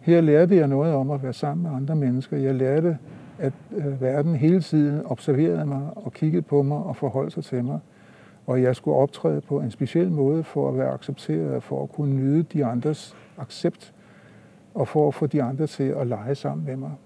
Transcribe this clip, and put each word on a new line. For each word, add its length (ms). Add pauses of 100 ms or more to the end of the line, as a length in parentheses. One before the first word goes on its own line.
Her 200
lærte 340
jeg 120
noget 260
om 180
at 120
være 100
sammen 300
med 140
andre 180
mennesker. 420
Jeg 180
lærte, 420 (420)
at, 140 (220)
øh, 260
verden 340
hele 260
tiden 440
observerede 600
mig 160 (140)
og 180
kiggede 280
på 200
mig 160
og 180
forholdt 380
sig 100
til 200
mig. 160 (680)
Og 140
jeg 140
skulle 220
optræde 440
på 180
en 120
speciel 400
måde 320
for 260
at 80
være 120
accepteret, 760
for 200
at 80
kunne 220
nyde 300
de 220
andres 500 (220)
accept, 560 (800)
og 140
for 200
at 60
få 140
de 160
andre 240
til 160
at 240
lege 280
sammen 300
med 100
mig. 160 (140)